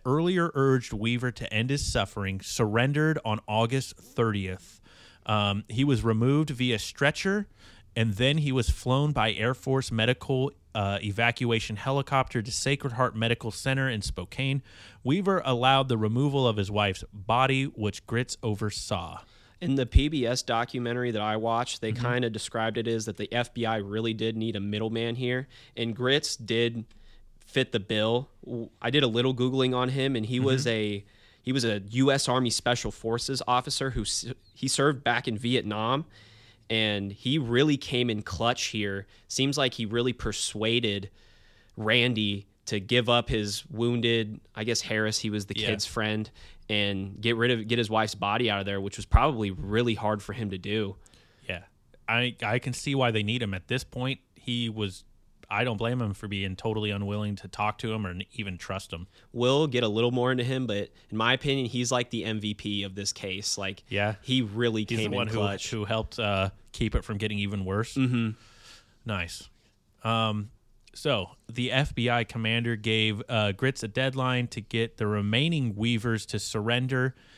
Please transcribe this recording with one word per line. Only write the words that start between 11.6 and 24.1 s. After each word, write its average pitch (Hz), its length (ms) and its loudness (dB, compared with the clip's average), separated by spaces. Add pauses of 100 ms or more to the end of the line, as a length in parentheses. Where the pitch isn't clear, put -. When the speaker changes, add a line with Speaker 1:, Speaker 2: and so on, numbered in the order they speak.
Speaker 1:
helicopter 135 680 0
to 104 80 -8
Sacred 135 440 -2
Heart 123 200 2
Medical 113 380 0
Center 135 360 0
in 107 140 -2
Spokane. 135 580 -4 (440)
Weaver 185 400 2
allowed 131 440 4
the 120 100 2
removal 127 500 2
of 107 80 0
his 98 120 0
wife's 104 440 0
body, 127 540 2
which - 420 -4
Gritz 120 340 -2
oversaw. 98 760 -4 (400)
Speaker 2:
In 135 160 0
the 127 100 2
P 143 220 6
B 139 180 0
S 123 160 0
documentary 120 680 0
that 107 100 0
I 107 140 0
watched, 113 440 0
they 110 120 -2
Speaker 1:
Mm-hmm. 120 120 -4
Speaker 2:
kinda 123 260 2
described 113 480 -2
it 113 100 -2
as 113 160 0
that 110 120 -6
the - 160 -6
F 120 220 -2
B 117 100 -2
I 110 120 0
really 107 360 -2